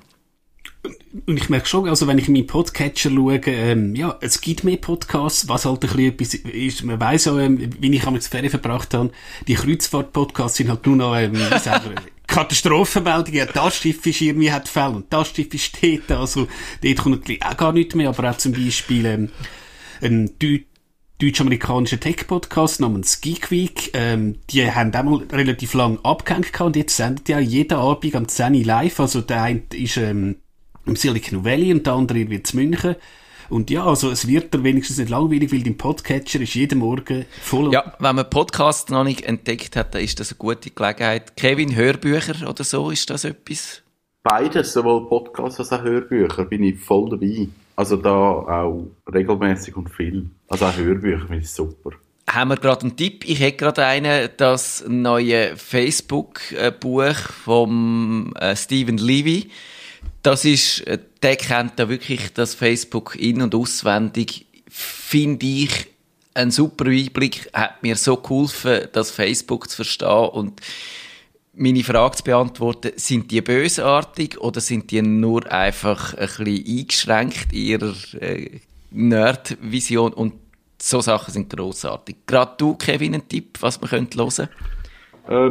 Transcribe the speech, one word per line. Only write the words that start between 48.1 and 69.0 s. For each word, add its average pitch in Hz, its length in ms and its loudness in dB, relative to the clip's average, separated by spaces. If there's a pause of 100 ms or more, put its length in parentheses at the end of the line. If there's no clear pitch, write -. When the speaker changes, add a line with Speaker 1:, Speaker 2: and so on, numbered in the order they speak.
Speaker 3:
auch 85 760 2 (260)
regelmäßig 95 640 0
und 87 140 -8
viel. 87 400 -6 (180)
Also 95 180 0
auch 90 100 2
Hörbücher 90 520 0
finde 82 120 -6
ich 78 120 -8
super. 78 400 -8 (380)
Speaker 2:
Haben 127 200 0
wir 135 80 0
gerade 127 260 0
einen 123 120 -4
Tipp? 185 320 -6
Ich 151 140 0
hätte 175 160 2
gerade 147 280 2
einen, 139 520 2
das 131 500 2
neue 120 680 2
Facebook-Buch 131 1600 -2 (280)
vom, 117 960 2
äh, 95 160 2
Stephen 127 420 0
Levy. 147 520 2 (720)
Das 139 240 4
ist, - 420 2
äh, - 120 -2 (220)
der 135 140 4
kennt 120 420 -2
da 117 120 2
wirklich 123 440 -6
das 117 220 -2
Facebook 120 600 0
in- 120 260 0
und 113 120 0
auswendig. 110 920 0 (240)
Finde 147 760 -2
ich 135 420 0 (460)
ein 123 160 2
super 147 360 2
Einblick, 131 680 0
hat - 300 -4
mir 113 140 0
so 131 200 2
geholfen, 131 760 0
das 110 180 0